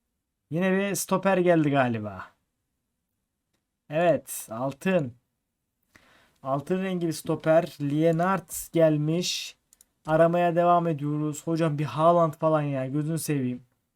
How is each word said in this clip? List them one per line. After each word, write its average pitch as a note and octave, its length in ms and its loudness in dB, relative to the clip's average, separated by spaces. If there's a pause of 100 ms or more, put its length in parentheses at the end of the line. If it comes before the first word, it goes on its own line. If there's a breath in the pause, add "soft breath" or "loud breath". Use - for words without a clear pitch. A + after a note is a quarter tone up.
(500)
Yine F#3 220 0
bir G3 220 0
stoper F#3+ 440 0
geldi E3 320 4
galiba. A2+ 540 -2 (1700)
Evet, D#3+ 600 0
altın. C3+ 640 -2 (1300 soft breath)
Altın C#3+ 400 -2
rengi F3+ 240 -4
bir D#3+ 60 -2
stoper. D#3+ 680 0
Lienart E3 920 0
gelmiş. D#3+ 840 0 (500)
Aramaya E3+ 500 2
devam F3 300 4
ediyoruz. D3+ 600 -4
Hocam D#3+ 320 0
bir D3+ 60 -4
Haaland D#3 500 2
falan D#3 280 0
ya. C#3 240 -4
Gözünü D3+ 320 -4
seveyim. B2+ 440 -4 (340)